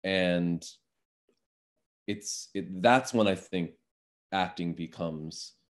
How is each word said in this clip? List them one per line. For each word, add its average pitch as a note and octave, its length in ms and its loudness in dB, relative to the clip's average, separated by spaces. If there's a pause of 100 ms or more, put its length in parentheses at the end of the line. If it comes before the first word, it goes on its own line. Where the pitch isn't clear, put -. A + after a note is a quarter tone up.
And F2 580 2 (1400)
it's, - 460 -8
it, F#2 300 -6
that's B2+ 320 6
when A2 120 6
I F#2+ 100 2
think F2+ 340 -4 (600)
acting F2+ 420 -2
becomes D#2+ 800 -8 (200)